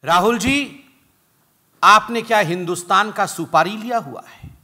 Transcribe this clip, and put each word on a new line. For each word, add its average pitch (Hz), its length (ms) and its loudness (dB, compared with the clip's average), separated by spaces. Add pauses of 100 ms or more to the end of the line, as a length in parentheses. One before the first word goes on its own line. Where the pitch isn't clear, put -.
राहुल 180 320 2
जी, 262 460 -4 (1000)
आपने 214 380 4
क्या 220 180 0
हिंदुस्तान 180 720 -2
का 202 140 -4
सुपारी 165 520 -2
लिया 233 200 -6
हुआ 139 300 -10
है? - 220 -20 (140)